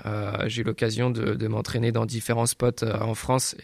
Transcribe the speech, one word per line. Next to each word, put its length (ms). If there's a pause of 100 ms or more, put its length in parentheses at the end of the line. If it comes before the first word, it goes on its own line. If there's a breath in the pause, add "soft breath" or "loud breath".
Euh, 260 (140)
j'ai 160
eu 20
l'occasion 460
de, 240
de 140
m'entraîner 440
dans 140
différents 400
spots, 380
euh, 160
en 160
France 480